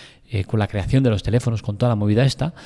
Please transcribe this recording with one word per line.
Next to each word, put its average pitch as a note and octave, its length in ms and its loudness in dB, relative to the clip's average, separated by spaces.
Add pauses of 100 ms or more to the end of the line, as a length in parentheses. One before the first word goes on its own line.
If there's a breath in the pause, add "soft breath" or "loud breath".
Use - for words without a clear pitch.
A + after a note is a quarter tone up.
(320 loud breath)
eh, G2 140 -2
con A2 140 -2
la G2+ 80 0
creación A#2 360 0
de B2 60 4
los G2+ 120 0
teléfonos, A2+ 400 0
con G#2 160 -6
toda A#2+ 120 2
la A#2 60 0
movida G#2 300 2
esta, C#3 280 -2 (120)